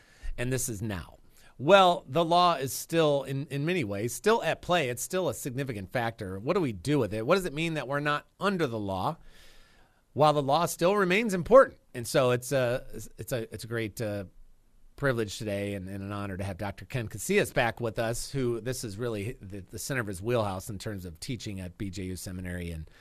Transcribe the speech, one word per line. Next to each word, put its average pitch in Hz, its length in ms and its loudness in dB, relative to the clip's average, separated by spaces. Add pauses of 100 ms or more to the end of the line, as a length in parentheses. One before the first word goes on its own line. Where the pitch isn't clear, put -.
(360)
and 123 160 -2
this 127 160 -2
is 107 140 -6
now." 101 360 -6 (380)
Well, 180 520 6
the 156 160 2
law 175 300 6
is 131 180 -4
still, 147 500 2
in, 135 260 -4
in 139 160 -4
many 170 200 0
ways, 101 280 -4
still 233 300 4
at 156 180 -2
play. 170 280 2
It's 123 160 -4
still 185 240 -2
a 117 60 -2
significant 123 580 -6
factor. 107 480 -4
What 135 140 0
do 202 60 2
we 139 120 0
do 120 260 2
with 104 160 0
it? 110 100 -2
What 156 120 4
does 190 80 0
it 147 100 -6
mean 160 200 -2
that 139 120 -4
we're 139 140 -2
not 147 260 0 (140)
under 185 260 2
the 117 100 -2
law 101 420 -2 (960)
while 147 180 6
the 147 100 2
law 147 240 2
still 175 300 2
remains 196 360 2
important? 233 460 8 (160)
And 120 140 -6
so 131 240 4
it's 123 180 -2
a, 131 320 2 (360)
it's - 120 -10
a, 120 120 -2 (120)
it's - 80 -10
a 113 60 -12
great, 113 320 -4
uh, 104 240 -4 (720)
privilege 117 420 0
today 101 340 -4
and, 95 160 -6
and 98 140 -8
an 98 100 -6
honor 101 240 -6
to 95 80 -4
have 95 140 -6
Doctor 101 260 -8
Ken 117 240 -6
Casillas 180 460 0
back 117 260 0
with 117 180 -4
us, 117 320 -2
who 120 300 -2
this 123 240 -6
is 101 140 -8
really 113 420 -4
the, 98 300 -12
the 113 80 -12
center 131 240 -4
of 104 40 -4
his 95 140 -6
wheelhouse 104 480 0
in 107 80 -8
terms 95 300 -8
of 82 140 -14
teaching 107 380 -8
at 92 200 -10
B 101 100 -4
J 95 140 -8
U 92 140 -6
Seminary 90 540 -8
and, 80 160 -8 (140)